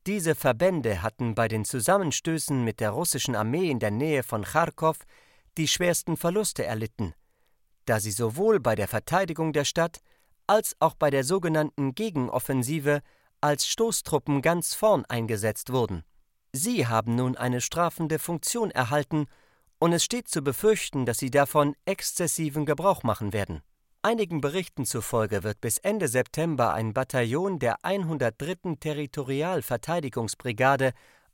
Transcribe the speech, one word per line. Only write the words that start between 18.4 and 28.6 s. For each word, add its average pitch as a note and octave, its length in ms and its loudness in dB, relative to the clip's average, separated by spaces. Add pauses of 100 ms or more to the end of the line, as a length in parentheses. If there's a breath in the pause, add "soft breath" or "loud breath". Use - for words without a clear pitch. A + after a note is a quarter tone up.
erhalten, C#3+ 560 0 (540 soft breath)
und E3 120 6
es E3+ 120 4
steht A#3+ 240 -4
zu - 120 -2
befürchten, C#3 640 2
dass A#2+ 140 0
sie C3 120 -4
davon C#3+ 440 4 (100)
exzessiven D#3 800 -2
Gebrauch D#3 380 2
machen G#2+ 320 -2
werden. F#2+ 260 -4 (400)
Einigen G3 400 0
Berichten D3 460 -4
zufolge G#2+ 560 -2
wird G#2+ 180 -4
bis A#2 180 -2
Ende G3 300 0
September B2+ 640 0
ein G#2+ 220 -2
Bataillon C#3 640 -2
der A#2+ 260 -2
einhundertdritten E3 960 -2